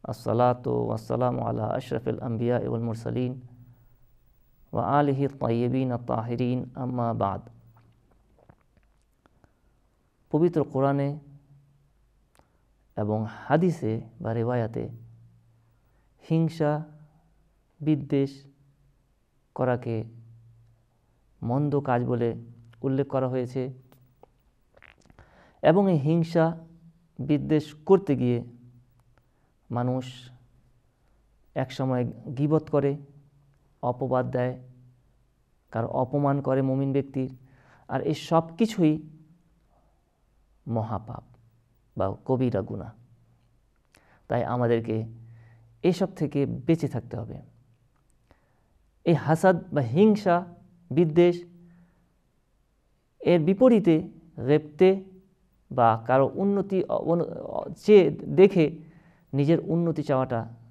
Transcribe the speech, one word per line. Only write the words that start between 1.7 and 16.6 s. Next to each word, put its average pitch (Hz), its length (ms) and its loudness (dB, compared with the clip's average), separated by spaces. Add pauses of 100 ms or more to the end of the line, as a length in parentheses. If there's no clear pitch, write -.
أشرف 127 320 -6
الأنبياء 120 580 -2
والمرسلين 117 760 -6 (1300)
وآله 139 540 0
الطيبين 123 640 -2
الطاهرين، 120 680 -4 (180)
أما 123 360 -4
بعد। 98 280 -4 (3000)
পবিত্র 160 340 2
কোরআনে 139 560 -2 (1800)
এবং 107 300 -2 (200)
হাদিসে 139 560 0 (200)
বা 113 120 -4
রিওয়ায়াতে 117 560 -4 (1400)
হিংসা, 160 540 0 (1000)